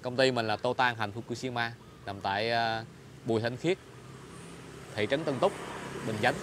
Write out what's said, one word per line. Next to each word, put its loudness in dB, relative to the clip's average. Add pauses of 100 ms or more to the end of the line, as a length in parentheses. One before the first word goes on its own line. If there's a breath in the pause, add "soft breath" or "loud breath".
Công -4
ty 8
mình 2
là 4
Toyota 4
Thành -2
Fukushima, -2 (360)
nằm -6
tại, 2
à, 2 (420)
Bùi 4
Thanh 0
Khiết, 2 (1160)
thị 2
trấn 2
Tân 0
Túc, 6 (560)
Bình 0
Chánh 6